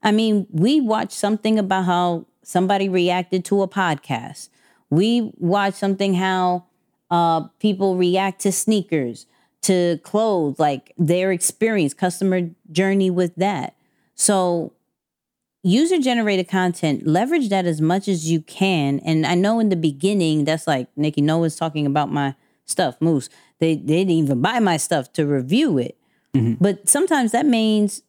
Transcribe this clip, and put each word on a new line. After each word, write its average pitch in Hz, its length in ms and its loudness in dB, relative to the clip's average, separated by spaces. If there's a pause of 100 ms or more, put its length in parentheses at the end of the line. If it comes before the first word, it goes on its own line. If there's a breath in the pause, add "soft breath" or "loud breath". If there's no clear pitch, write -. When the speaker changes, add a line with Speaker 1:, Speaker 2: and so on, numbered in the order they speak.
Speaker 1:
I 208 100 2
mean, 214 380 2
we 247 320 2
watched 214 300 -2
something 214 460 0
about 190 280 0
how 175 400 0 (200)
somebody 196 420 0
reacted 180 560 0
to 202 160 0
a 190 80 0
podcast. 147 800 -4 (400 soft breath)
We 220 480 0
watch 196 380 0
something, 196 400 -2
how, 180 520 0 (440)
uh, 170 300 2 (180)
people 196 380 0
react 185 460 0
to 196 100 0
sneakers, 165 760 -2 (360)
to 175 420 2
clothes, 185 560 0
like, 147 360 -2
their 180 360 0
experience, 190 600 -2
customer 185 580 -2 (200)
journey 190 400 0
with 175 240 -2
that. 180 400 -4 (400)
So 180 580 0 (920)
user-generated 233 840 2
content, 175 580 -2
leverage 233 440 0
that 190 180 0
as 160 140 -2
much 175 260 0
as 160 240 -2
you 165 120 2
can. 151 580 -2
And 160 260 0
I 180 80 0
know 202 240 2
in 220 100 0
the 190 80 0
beginning, 160 680 0
that's 156 240 -4
like, 131 180 -2 (100)
"Nikki, 147 240 -2
no 156 180 2
one's 165 180 -2
talking 151 280 -4
about 143 280 -2
my 139 240 -2 (280)
stuff, 151 360 -2
Moose. 156 280 0 (300 soft breath)
They, 160 160 0
they 151 300 0
didn't 190 60 0
even 143 300 0
buy 220 200 0
my 185 160 2
stuff 147 380 -4
to 156 120 0
review 147 520 0
it." 123 180 -4 (360)
Speaker 2:
Mm-hmm. 117 280 2
Speaker 1:
But 196 280 0
sometimes 285 440 2
that 254 140 0
means 220 640 2